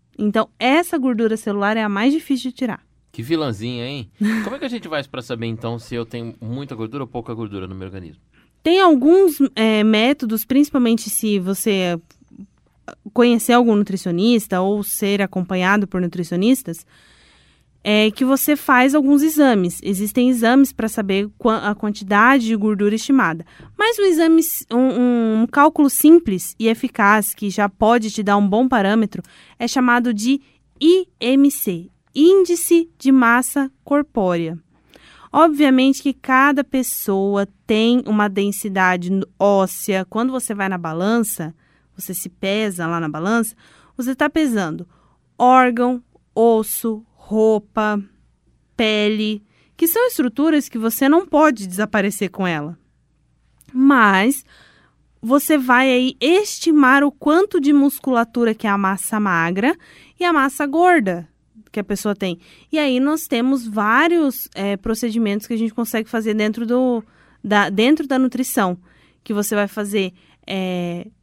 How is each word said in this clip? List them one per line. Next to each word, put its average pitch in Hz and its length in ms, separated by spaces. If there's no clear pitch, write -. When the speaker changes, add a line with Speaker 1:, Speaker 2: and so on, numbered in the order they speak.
Speaker 1:
Então, 214 400
essa 320 400
gordura 226 400
celular 208 400
é 220 60
a 214 40
mais 208 240
difícil 269 380
de 247 80
tirar. 226 240
Speaker 2:
Que - 120
vilãzinha, 123 640
hein? 135 320
Speaker 1:
<laughs> 220 240
Speaker 2:
Como 214 120
é 285 40
que - 60
a 254 40
gente 226 180
faz 147 200
pra 131 140
saber, 117 260
então, 117 320
se 117 160
eu 117 100
tenho 117 340
muita 131 360
gordura 113 280
ou 120 40
pouca 120 260
gordura 101 340
no 92 60
meu 95 140
organismo? 92 340
Speaker 1:
Tem 349 180
alguns, 330 600
é, 220 280
métodos, 220 640
principalmente 247 640
se 208 300
você 185 600
conhecer 240 400
algum 240 220
nutricionista 190 840
ou 202 220
ser 202 380
acompanhado 190 640
por 185 140
nutricionistas, 180 840
é 214 280
que 254 140
você 269 300
faz 269 380
alguns 285 300
exames. 269 580
Existem 208 480
exames 254 440
pra 220 160
saber 202 480
qua-, 220 320
a 208 40
quantidade 214 720
de 226 100
gordura 208 380
estimada. 220 520
Mas 453 200
um 415 60
exame 330 380
s-, - 280
um, 233 80
um, 240 640
um 240 60
cálculo 294 420
simples 302 720
e 220 80
eficaz, 214 640
que 208 160
já 202 200
pode 220 420
te 220 100
dar 202 140
um 202 120
bom 220 200
parâmetro, 214 560
é 240 100
chamado 247 460
de 240 280
I 359 260
M 269 280
C, 180 400
Índice 339 840
de 269 160
Massa 254 580
Corpórea. 180 800
Obviamente 277 720
que 285 80
cada 269 540
pessoa 202 800
tem 226 400
uma 214 220
densidade 190 840
n-, 190 160
óssea. 190 720
Quando 247 220
você 247 220
vai 202 140
na 190 100
balança, 175 800
você - 180
se - 140
pesa 190 600
lá 170 120
na 165 80
balança, 196 480
você 254 180
tá 294 160
pesando 202 560
órgão, 247 640
osso, 226 760
roupa, 214 880
pele, 214 680
que 330 80
são 453 220
estruturas 294 600
que - 120
você 226 280
não 330 200
pode 285 400
desaparecer 202 640
com 190 160
ela. 160 280
Mas 254 720
você 277 380
vai 254 320
aí 254 280
estimar 302 840
o 285 80
quanto 349 500
de 277 100
musculatura 240 840
que 220 100
é 220 60
a 196 80
massa 196 400
magra 190 580
e 359 40
a 349 100
massa 277 320
gorda 277 640
que - 80
a 202 40
pessoa 202 320
tem. 180 240
E 311 80
aí 262 200
nós 302 280
temos 247 400
vários, 254 880
é, 202 200
procedimentos 220 680
que - 80
a 226 40
gente 226 140
consegue 226 380
fazer 220 240
dentro 214 320
do, 240 380
da, 202 260
dentro 269 380
da 262 100
nutrição, 247 580
que 214 120
você 208 180
vai 208 140
fazer, 202 460
é, 180 580